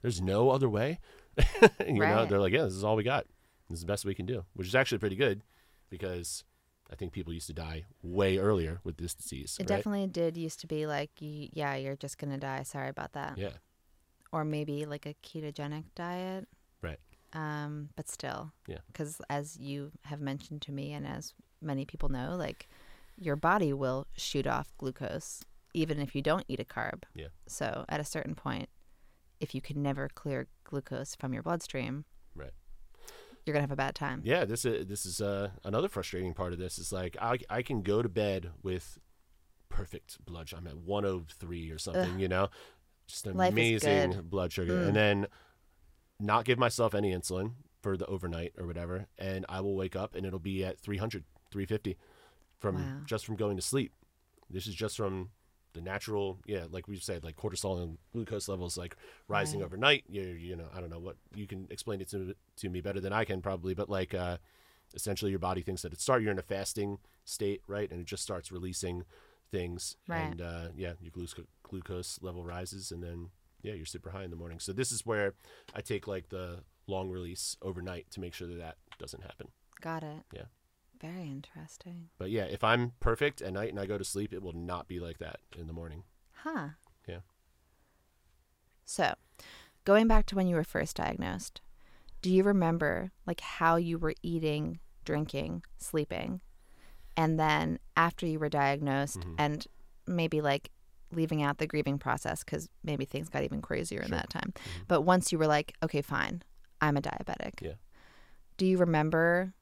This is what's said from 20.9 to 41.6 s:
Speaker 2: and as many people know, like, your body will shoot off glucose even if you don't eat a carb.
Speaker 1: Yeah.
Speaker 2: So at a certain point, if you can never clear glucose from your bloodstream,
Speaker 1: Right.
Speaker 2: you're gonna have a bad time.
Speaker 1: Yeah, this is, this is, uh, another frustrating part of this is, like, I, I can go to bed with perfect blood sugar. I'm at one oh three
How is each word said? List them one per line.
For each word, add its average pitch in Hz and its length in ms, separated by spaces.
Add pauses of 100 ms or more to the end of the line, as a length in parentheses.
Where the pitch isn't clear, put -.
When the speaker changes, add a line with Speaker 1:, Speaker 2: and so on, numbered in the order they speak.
Speaker 2:
and 143 160
as 143 260 (280)
many 135 240
people - 240
know, 135 260
like, - 320 (500)
your 160 200
body 165 360
will 135 320 (120)
shoot - 280
off 135 320
glucose - 680 (340)
even 156 220
if - 160
you 139 60
don't 156 260
eat - 120
a 120 60
carb. - 380 (100)
Speaker 1:
Yeah. 76 140 (200)
Speaker 2:
So - 400
at 151 120
a 147 40
certain 151 320
point, - 320 (720)
if - 140
you 131 80
can 143 220
never 139 260
clear 131 380 (160)
glucose 139 520
from 131 180
your 113 100
bloodstream, 151 600 (300)
Speaker 1:
Right. 67 160 (960)
Speaker 2:
you're 156 80
gonna 147 80
have 143 100
a 139 40
bad 135 200
time. 143 300
Speaker 1:
Yeah, 151 200
this 117 200
is, 110 220
this 101 180
is, 90 160
uh, 101 300 (120)
another 113 240
frustrating 92 460
part 90 200
of 85 60
this 90 200
is, 87 120
like, 92 300
I, 117 160 (120)
I 113 120
can 117 220
go 104 180
to 117 80
bed 95 420 (120)
with 92 340 (720)
perfect - 560
blood 82 240
sugar. 85 120
I'm 87 60
at 73 100
one 101 280
oh 92 240
three 85 400